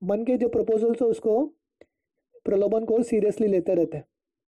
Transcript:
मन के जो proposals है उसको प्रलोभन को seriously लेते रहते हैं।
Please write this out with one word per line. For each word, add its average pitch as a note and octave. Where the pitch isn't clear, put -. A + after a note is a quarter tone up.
मन G3+
के B3+
जो A#3
proposals A3+
है A#3+
उसको A3+
प्रलोभन G3+
को A3+
seriously G#3+
लेते F#3
रहते D#3+
हैं। C#3+